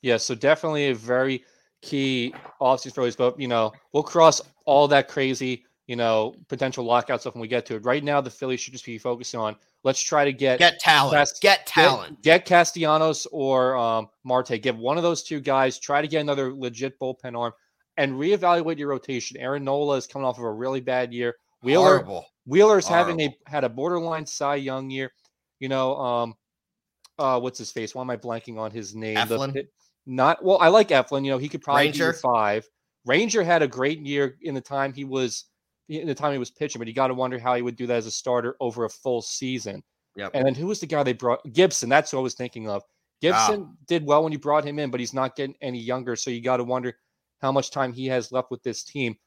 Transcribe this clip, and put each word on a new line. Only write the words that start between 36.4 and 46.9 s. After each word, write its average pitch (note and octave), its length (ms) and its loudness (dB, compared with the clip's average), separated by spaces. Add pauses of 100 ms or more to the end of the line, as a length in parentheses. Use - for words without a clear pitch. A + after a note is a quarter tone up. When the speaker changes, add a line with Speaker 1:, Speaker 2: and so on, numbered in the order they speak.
Speaker 1:
pitching, - 280 -8
but A#2 80 -8
you A2+ 80 -12
gotta C3 200 0
wonder B2+ 240 -4
how B2 160 0
he B2 80 -2
would A#2+ 140 -6
do B2 100 -8
that A#2+ 100 0
as A2 100 -2
a A2 40 -10
starter B2 500 -2
over A#2+ 240 -4
a G#2+ 60 -4
full A#2+ 320 -4
season. A#2 600 -8 (340)
Speaker 2:
Yep. G2 180 -10
Speaker 1:
And C3 120 2
then C3+ 80 2
who D3+ 120 -6
was G3+ 140 -4
the E3+ 60 -10
guy D3 160 0
they B2+ 120 0
brought? B2 260 -2 (120)
Gibson. D#3+ 360 4
That's D3 220 4
who C#3 80 -4
I - 20 -2
was B2+ 140 -4
thinking A#2+ 340 -10
of. G2+ 140 -6 (400)
Gibson G3+ 480 2
Speaker 2:
Ah. - 40 -20 (140)
Speaker 1:
did E3 160 0
well D3 180 6
when D#3+ 100 -2
you D3 60 -6
brought D3 260 0
him D3 140 -8
in, C#3+ 120 -4
but B2+ 100 -4
he's A#2+ 140 -8
not C3 200 -2
getting C#3 280 -8
any B2+ 180 -8
younger. B2 340 -6
So B2 160 -6
you A#2+ 120 -6
gotta B2 220 0
wonder B2 340 -6 (420)